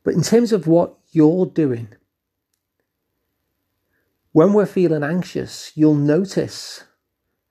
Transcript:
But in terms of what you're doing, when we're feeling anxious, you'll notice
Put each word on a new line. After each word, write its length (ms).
But 140
in 80
terms 280
of 140
what 320
you're 340
doing, 440
when 220
we're 120
feeling 380
anxious, 720
you'll 180
notice 920